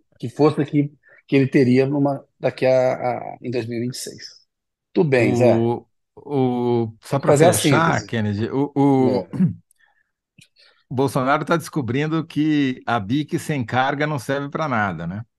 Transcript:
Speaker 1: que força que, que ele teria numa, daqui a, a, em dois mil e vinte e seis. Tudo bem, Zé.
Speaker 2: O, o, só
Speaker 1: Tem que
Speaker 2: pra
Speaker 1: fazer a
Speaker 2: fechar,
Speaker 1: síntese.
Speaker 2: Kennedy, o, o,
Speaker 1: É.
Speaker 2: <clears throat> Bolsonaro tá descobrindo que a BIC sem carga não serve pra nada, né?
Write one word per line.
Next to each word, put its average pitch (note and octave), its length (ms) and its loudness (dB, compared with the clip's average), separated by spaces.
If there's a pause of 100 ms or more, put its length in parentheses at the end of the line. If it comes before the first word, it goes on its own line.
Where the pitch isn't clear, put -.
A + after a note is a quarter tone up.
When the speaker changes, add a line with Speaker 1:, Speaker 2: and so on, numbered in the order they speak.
(200)
Speaker 1:
que C3 80 -8
força D3 380 2
que, C#3+ 260 -2 (360)
que - 80 0
ele C3+ 120 4
teria C3 380 4
numa, C#3 380 -2 (160)
daqui - 260 -2
a, B2+ 280 2
a, - 480 -6
em B2 100 -8
dois A#2 160 -4
mil A#2 120 -6
e - 20 -4
vinte B2 140 -6
e - 20 -12
seis. - 280 -14 (680)
Tudo F3+ 160 2
bem, B2 260 4
Zé. A#2 220 4
Speaker 2:
O, A#2 280 0 (300)
o, A#2+ 840 -2
só - 160 -4
Speaker 1:
Tem - 20 2
que - 20 -6
Speaker 2:
pra D3+ 120 2
Speaker 1:
fazer D3 120 6
a F3+ 80 6
Speaker 2:
fechar, D#3 400 2
Speaker 1:
síntese. A#2+ 140 -4
Speaker 2:
Kennedy, G#2+ 420 -2
o, C#3 260 -2
o, C3+ 340 4
Speaker 1:
É. B2 200 -2
Speaker 2:
<clears throat> - 1600 -8
Bolsonaro C#3 540 0
tá E3+ 140 0
descobrindo D3+ 680 -4
que D3 600 0
a A#2 140 0
BIC C#3 400 -4
sem C#3 260 -4
carga C3 420 -2
não D3+ 120 -4
serve C#3+ 300 -6
pra D#3 200 -6
nada, G2 380 -2
né? G2+ 160 -8 (160)